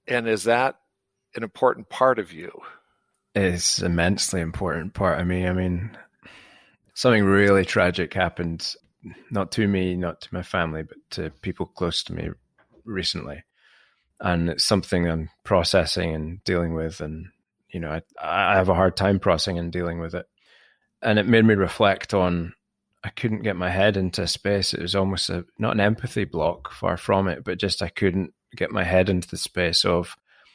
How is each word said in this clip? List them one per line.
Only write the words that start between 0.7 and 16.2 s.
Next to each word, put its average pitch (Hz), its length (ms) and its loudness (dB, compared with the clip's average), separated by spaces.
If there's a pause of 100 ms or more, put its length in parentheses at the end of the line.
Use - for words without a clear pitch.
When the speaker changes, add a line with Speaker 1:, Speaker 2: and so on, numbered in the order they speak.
Speaker 1:
an 113 80 -6
important - 460 0
part 127 300 2
of 87 120 -8
you? 80 200 -14 (840)
Speaker 2:
It's 92 480 0
immensely 90 580 0
important 85 540 -6
part 87 260 0
of 87 80 -2
me. 90 180 0
I 90 60 0
mean, 92 460 -2 (960)
something 110 320 4
really 98 400 6
tragic 90 480 0
happened, 85 600 -4 (560)
not 98 220 -4
to 110 160 2
me, 92 300 2
not 87 240 -6
to - 120 -14
my 90 80 -6
family, 82 420 -2
but - 140 -16 (140)
to 82 200 -6 (100)
people 92 240 -6
close - 380 -4
to - 100 -12
me 82 160 -6 (560)
recently. 80 580 -8 (800)
And 85 280 0
it's 78 140 -2
something 90 420 2
I'm 82 240 -2 (140)
processing 85 720 2
and 78 300 -8